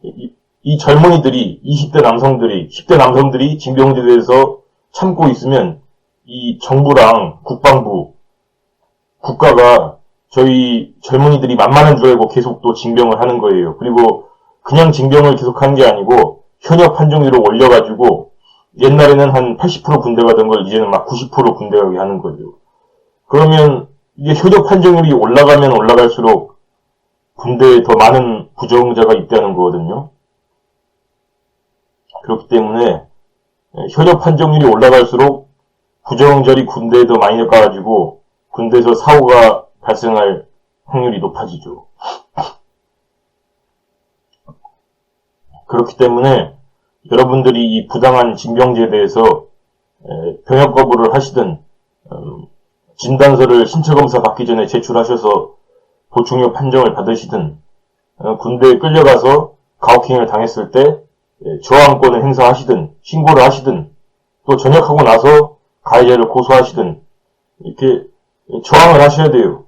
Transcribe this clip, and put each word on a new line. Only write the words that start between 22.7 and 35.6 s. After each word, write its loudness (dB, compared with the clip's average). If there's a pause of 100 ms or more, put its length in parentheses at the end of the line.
그러면 0 (340)
이게 -2
효력 2
판정률이 2
올라가면 2
올라갈수록 0 (760)
군대에 2
더 0
많은 0
부정자가 0
입대하는 -2
거거든요. -6 (2250)
그렇기 -10
때문에, -2 (720)
예, -14 (160)
효력 2
판정률이 0
올라갈수록 2 (560)